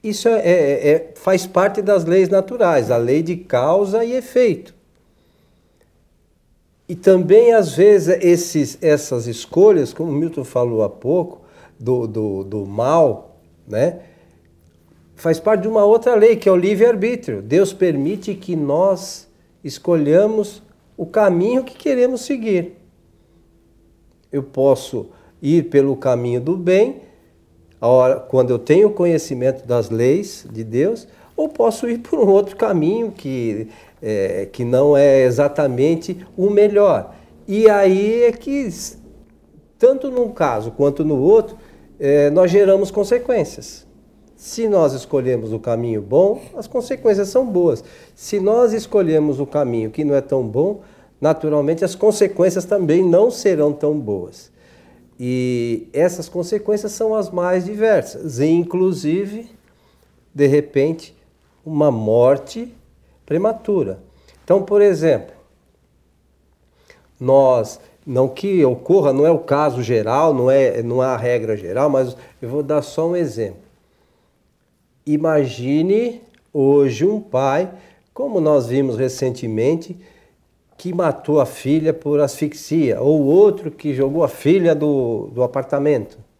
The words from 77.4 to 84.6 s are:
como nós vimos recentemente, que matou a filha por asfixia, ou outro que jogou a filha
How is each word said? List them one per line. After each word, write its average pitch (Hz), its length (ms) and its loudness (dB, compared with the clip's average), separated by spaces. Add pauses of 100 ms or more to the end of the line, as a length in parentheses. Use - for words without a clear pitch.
como 247 260 -4
nós 147 280 2
vimos 127 300 -2
recentemente, 127 1000 -4 (800)
que 180 160 -10
matou 151 480 -2
a 123 40 2
filha 156 460 -2
por 147 280 -4
asfixia, 143 840 -2
ou 147 220 2
outro 175 480 2
que 147 240 -8
jogou 139 280 -2
a 139 40 0
filha 170 480 0